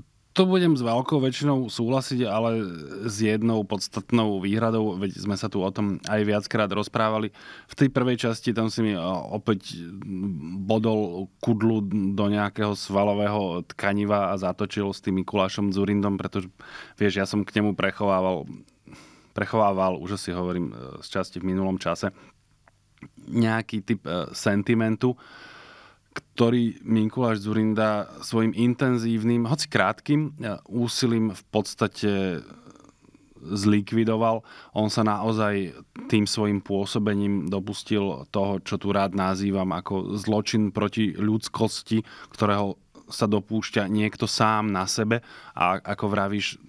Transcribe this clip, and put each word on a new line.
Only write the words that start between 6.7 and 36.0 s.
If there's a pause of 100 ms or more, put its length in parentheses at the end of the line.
V
tej
prvej
časti
tam
si
mi,
o-,
opäť (800)
bodol (160)
kudlu (320)
do
nejakého
svalového
tkaniva
a
zatočil
s
tým
Mikulášom
Dzurindom,
pretože, (480)
vieš,
ja
som
k
nemu
prechovával, (880)
prechovával,
už
si
hovorím,
e,
z
časti
v
minulom
čase, (1120)
nejaký
typ,
e,
sentimentu, (1000)
ktorý
Mikuláš
Dzurinda (160)
svojim
intenzívnym,
hoci
krátkym,
e,
úsilím
v (100)
podstate (960)
zlikvidoval. (320)
On
sa
naozaj (320)